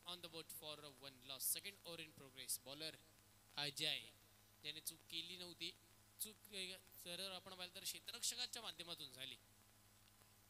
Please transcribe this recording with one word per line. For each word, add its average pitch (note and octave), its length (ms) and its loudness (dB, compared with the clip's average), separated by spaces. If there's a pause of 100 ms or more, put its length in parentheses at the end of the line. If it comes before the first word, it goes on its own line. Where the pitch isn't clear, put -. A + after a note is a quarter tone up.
on F3 100 0
the F3 120 -2
board D#3+ 200 -2 (140)
for D3+ 160 -2
a D3 120 -6 (120)
one C3 280 -6
loss. - 260 8
Second G3 200 0 (100)
over E3 180 0
in D3+ 180 -8
progress. C3 440 0
Bowler D3 300 -2 (600)
अजय C#3+ 440 8 (600)
ज्याने D3+ 180 -2
चूक E3 180 0 (120)
केली E3 260 0
नव्हती, F3 340 0 (500)
चूक, G#3+ 160 -2 (180)
अ, F#3 220 2 (280)
जर F3+ 280 2
आपण F#3 220 -4
पाहिलं F3+ 200 -2
तर F#3+ 80 -6
क्षेत्ररक्षकाच्या A#3 800 2
माध्यमातून E3 500 -2
झाली. B2+ 240 -4 (1120)